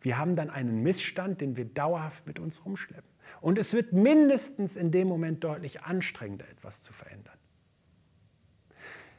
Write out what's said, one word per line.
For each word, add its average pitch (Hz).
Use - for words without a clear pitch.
Wir 123
haben 165
dann 156
einen 120
Missstand, 185
den 135
wir 120
dauerhaft 156
mit 151
uns 160
rumschleppen. -
Und 180
es 208
wird 233
mindestens 262
in 170
dem 185
Moment 165
deutlich 151
anstrengender, 143
etwas -
zu -
verändern. -